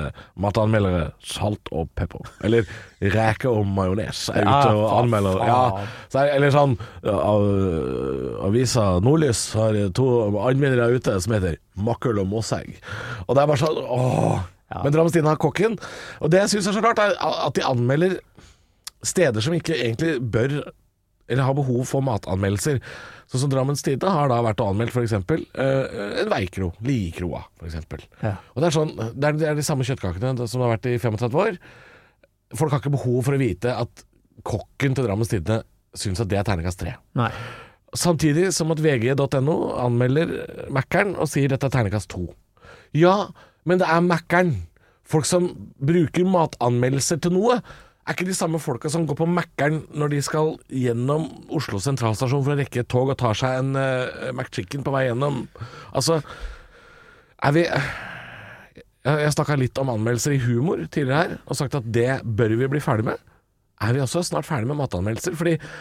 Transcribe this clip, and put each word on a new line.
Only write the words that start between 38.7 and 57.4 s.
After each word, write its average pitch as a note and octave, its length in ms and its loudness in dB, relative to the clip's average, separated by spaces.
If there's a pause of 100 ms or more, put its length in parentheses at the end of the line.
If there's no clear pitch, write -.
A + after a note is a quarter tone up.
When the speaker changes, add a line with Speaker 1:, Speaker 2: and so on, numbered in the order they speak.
Speaker 1:
at D#3 120 0
V D3 160 4
G B2 160 2
dot C#3 200 0
N C3+ 140 2
O E3+ 100 2 (200)
anmelder B2 920 0
Mækkern F3 460 0
og D#3 140 0
sier C#3 180 2
dette C3+ 180 0
er - 40 0
terningkast G#2+ 400 0
to. F2+ 180 -6 (680)
Ja, F3+ 340 4 (360)
men F3+ 180 2
det D#3+ 80 2
er E3+ 100 4
Mækkern. F3 540 2 (480)
Folk D#3 240 0
som F3 240 2 (320)
bruker E3 440 2
matanmeldelser C3+ 920 2
til F3 140 0
noe, A3+ 240 2 (480)
er - 80 -6
ikke F3+ 140 -2
de F#3+ 100 -4
samme E3 240 0
folka C#3 260 -4
som E3 180 0
går C#3+ 120 -2
på E3 80 0
Mækkern D#3 540 0 (180)
når D3 160 0
de C#3+ 80 0
skal D#3 300 0 (180)
gjennom B2+ 540 0 (260)
Oslo A#2 320 -4
sentralstasjon B2+ 640 0
for C#3+ 100 2
å C#3+ 60 0
rekke B2 240 -2
et - 40 -10
tog C3 220 2
og C3 80 -2
tar A2+ 160 2
seg B2+ 240 -2
en, C3+ 180 0
eh, C3 560 -2
McChicken B2+ 540 -8
på C#3 80 0
vei C3 140 2
gjennom. C3+ 400 -2 (440)
Altså, C#3+ 280 2 (1200)